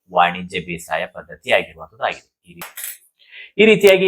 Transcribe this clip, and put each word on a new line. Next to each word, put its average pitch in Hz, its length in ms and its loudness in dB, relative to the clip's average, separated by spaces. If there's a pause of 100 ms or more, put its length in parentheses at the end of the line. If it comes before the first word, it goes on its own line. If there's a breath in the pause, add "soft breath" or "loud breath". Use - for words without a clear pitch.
(100)
ವಾಣಿಜ್ಯ 87 580 -2
ಬೇಸಾಯ 82 360 -8 (120)
ಪದ್ಧತಿ - 420 -14
ಆಗಿರುವಂತದ್ದು 87 500 -10
ಆಗಿದೆ. - 200 -12 (220)
ಈ 165 80 -20
ರೀತಿ, - 140 -18 (880 loud breath)
ಈ 214 100 6
ರೀತಿಯಾಗಿ 190 380 4